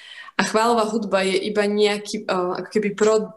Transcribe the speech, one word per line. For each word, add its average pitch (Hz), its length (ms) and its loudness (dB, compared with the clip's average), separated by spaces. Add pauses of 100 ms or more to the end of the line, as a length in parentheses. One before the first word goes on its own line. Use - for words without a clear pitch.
(360)
A - 80 0
chválová 220 420 2
hudba 196 400 0
je 190 80 0
iba 202 320 0
nejaký, 208 640 0
uh, 180 320 -2
ako 185 80 -10
keby 208 240 0
pro-, 214 440 2